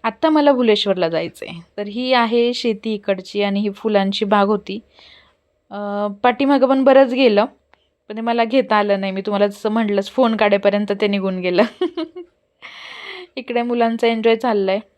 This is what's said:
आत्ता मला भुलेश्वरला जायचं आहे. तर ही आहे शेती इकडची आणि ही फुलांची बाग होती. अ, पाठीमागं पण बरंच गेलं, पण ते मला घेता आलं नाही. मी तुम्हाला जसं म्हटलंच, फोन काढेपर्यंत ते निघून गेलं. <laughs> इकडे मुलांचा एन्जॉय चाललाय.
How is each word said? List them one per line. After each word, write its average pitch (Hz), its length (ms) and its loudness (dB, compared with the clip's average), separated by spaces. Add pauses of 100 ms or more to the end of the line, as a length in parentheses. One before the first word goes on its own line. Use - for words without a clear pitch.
आत्ता 226 260 0
मला 294 220 4
भुलेश्वरला 208 580 0
जायचं 165 400 -6
आहे. 170 120 -14 (160)
तर 208 60 -8
ही 240 300 -4
आहे 240 400 2
शेती 226 400 -4
इकडची 202 500 -4
आणि 202 160 -2
ही 208 100 -2
फुलांची 202 560 -2
बाग 202 220 2
होती. 208 320 -4 (920)
अ, 202 360 -6 (160)
पाठीमागं 269 440 2
पण 269 160 2
बरंच 262 300 6
गेलं, 233 320 4 (640)
पण 214 60 -12
ते 226 60 -8
मला 233 220 0
घेता 226 320 2
आलं 208 240 2
नाही. 196 120 -4
मी 190 100 -4
तुम्हाला 202 260 0
जसं 202 220 -6
म्हटलंच, 208 420 -2
फोन 233 240 2
काढेपर्यंत 202 560 2 (100)
ते 208 60 2
निघून 190 320 -2
गेलं. 180 240 2 (180)
<laughs> 349 400 -6 (1120)
इकडे 240 260 -4
मुलांचा 233 460 0
एन्जॉय 226 280 2
चाललाय. 208 440 0 (180)